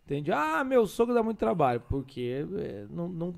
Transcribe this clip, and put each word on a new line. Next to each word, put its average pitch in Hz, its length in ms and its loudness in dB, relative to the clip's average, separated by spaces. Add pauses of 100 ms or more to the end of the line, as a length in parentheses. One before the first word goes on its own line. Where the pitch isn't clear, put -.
Entende? 147 280 -2
"Ah, 311 320 2
meu 254 200 6
sogro 233 300 0
dá 233 80 4
muito 220 140 -2
trabalho." 151 500 2
Porque, 131 580 -4 (120)
é, - 320 -6
não, 170 180 -6
não, 175 300 -4